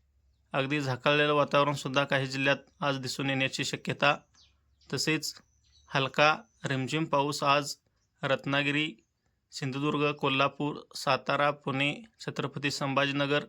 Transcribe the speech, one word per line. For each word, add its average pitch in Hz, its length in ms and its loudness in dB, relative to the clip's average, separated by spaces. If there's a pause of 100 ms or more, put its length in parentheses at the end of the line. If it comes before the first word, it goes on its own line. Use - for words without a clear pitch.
(540)
अगदी 143 280 -2
झाकळलेलं 147 520 2
वातावरणसुद्धा 143 720 2
काही 135 240 0
जिल्ह्यात 135 300 0 (240)
आज 139 180 0
दिसून 131 300 -4
येण्याची 135 360 -2
शक्यता. 143 520 0 (760)
तसेच 151 420 -2 (520)
हलका 147 500 4 (280)
रिमझिम 139 400 -2
पाऊस 147 380 0
आज 143 320 2 (480)
रत्नागिरी, 143 720 0 (560)
सिंधुदुर्ग, 147 600 -2
कोल्हापूर, 139 640 -2 (200)
सातारा, 143 560 0
पुणे, 143 520 -2 (160)
छत्रपती 143 520 -6
संभाजीनगर, 139 760 0